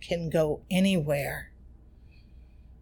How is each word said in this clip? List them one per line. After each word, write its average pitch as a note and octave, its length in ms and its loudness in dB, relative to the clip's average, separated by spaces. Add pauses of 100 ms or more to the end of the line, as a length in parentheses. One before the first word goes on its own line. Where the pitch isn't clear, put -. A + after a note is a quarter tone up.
can E3+ 300 -4
go D#3 400 0
anywhere. D3+ 840 0 (1300)